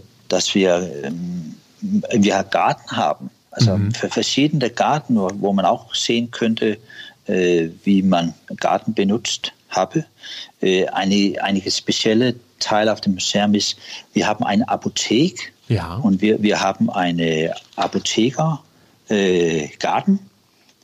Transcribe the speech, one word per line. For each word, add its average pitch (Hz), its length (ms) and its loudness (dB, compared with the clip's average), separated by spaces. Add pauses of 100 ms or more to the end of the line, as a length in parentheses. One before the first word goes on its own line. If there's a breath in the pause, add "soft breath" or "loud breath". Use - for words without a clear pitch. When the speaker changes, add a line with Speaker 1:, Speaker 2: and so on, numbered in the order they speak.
(280)
Speaker 1:
dass 90 260 -2
wir, 90 360 2 (140)
ähm, 85 500 -8 (260)
wir 101 640 4
Garten 104 520 0
haben. 78 340 -2 (220)
Also 104 260 2
Speaker 2:
Mhm. 104 140 0
Speaker 1:
für 104 180 -6
verschiedene 131 580 0
Garten, 123 480 0
wo, 95 200 0
wo 98 180 0
man 95 100 2
auch - 300 -2
sehen 117 360 -2
könnte, 113 460 -2 (500 loud breath)
äh, 87 420 2 (160)
wie 98 180 4
man 85 320 2 (240)
Garten - 340 0
benutzt - 600 -2 (180)
habe. 98 340 -2 (560 loud breath)
Äh, 92 280 2
eine, 98 520 0
einige 98 300 -2
spezielle 117 640 0 (260)
Teil 107 300 2
auf 104 100 -2
dem 98 140 0
Museum 101 400 0
ist, - 220 -2 (360 loud breath)
wir 92 140 0
haben 107 180 -2
eine - 240 0
Apotheke - 760 0 (260)
Speaker 2:
Ja. 87 280 -2
Speaker 1:
und 98 240 0
wir, 107 220 2
wir 95 180 2
haben 98 300 0
eine 82 640 0 (240)
Apotheker, 123 840 -2 (460 soft breath)
äh, 87 600 0 (100)
Garten, 139 400 0 (640)